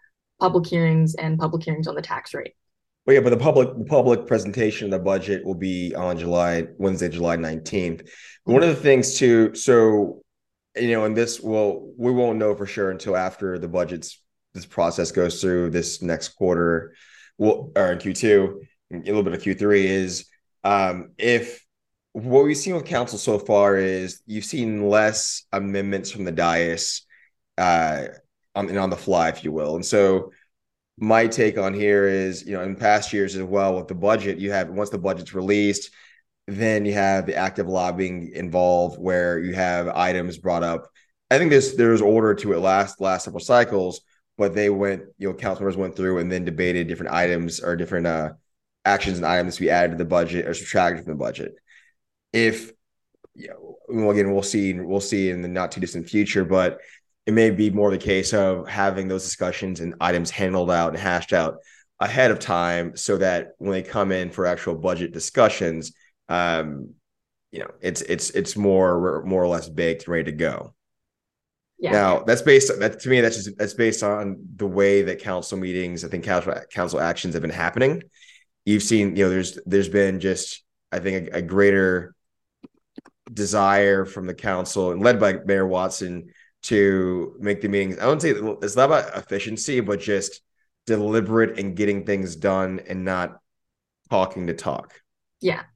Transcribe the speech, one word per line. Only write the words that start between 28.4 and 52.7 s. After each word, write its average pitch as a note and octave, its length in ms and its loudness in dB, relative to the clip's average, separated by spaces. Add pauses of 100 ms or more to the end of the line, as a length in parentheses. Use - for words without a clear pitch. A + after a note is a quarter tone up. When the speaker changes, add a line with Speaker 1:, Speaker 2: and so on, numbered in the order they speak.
Speaker 2:
on, G2 140 -4
and F#2+ 100 -4
on F#2+ 100 0
the F2 60 -4
fly, E2+ 340 2
if - 140 -8
you D2+ 80 -6
will. D2+ 240 -4
And F#2 100 -6
so F#2+ 460 4 (640)
my A2+ 300 4
take A2+ 300 0
on F#2+ 160 -2
here G2+ 340 4
is, F#2+ 400 -2
you G2+ 60 -8
know, F#2 100 -6
in F#2+ 120 -8
past G#2 380 2
years F#2+ 220 -2
as F#2 80 -6
well F#2+ 320 0
with F2+ 120 -6
the F#2+ 60 -10
budget, G2 440 0
you G2 140 -6
have, F#2 180 -2
once G2+ 200 -6
the G#2+ 80 -6
budget's F2+ 380 -6
released, G2+ 560 0 (560)
then G#2 380 0
you G2+ 80 -2
have G2 320 2
the - 100 -4
active F#2+ 320 -4
lobbying F2+ 640 -4
involved F2 680 0
where F2+ 380 0
you F2+ 160 -4
have F2 360 -2
items F2+ 500 -2
brought F2 240 -2
up. E2 260 -4 (400)
I C3 80 4
think E3 140 2
there's, C3+ 240 6
there's A2+ 260 6
order G#2+ 320 4
to G#2 200 -2
it E2+ 60 0
last, F#2+ 420 0
last F#2 240 -2
several F2 160 -12
cycles, G#2 600 2 (360)
but G2 180 0
they G#2 160 2
went, G2 320 -2 (160)
you G2 80 -6
know, F#2 80 -4
council G2 280 -6
members F#2 140 -4
went F#2 180 -6
through F#2 220 -2
and F2 140 -4
then F2+ 140 -4
debated F2 420 -2
different E2 260 -8
items E2+ 460 0
or F2 160 -4
different, F2 320 -4
uh, D#2 240 -4 (540)
actions G2 320 0
and E2+ 100 -4
items F2+ 300 0
to - 40 -12
be E2 80 2
added F2 220 2
to E2 60 -6
the E2+ 80 -4
budget E2+ 420 -2
or E2+ 60 -4
subtracted F2 500 -2
from E2 100 -10
the C#2+ 60 -8
budget. - 340 -8 (800)
If, A2 400 0 (640)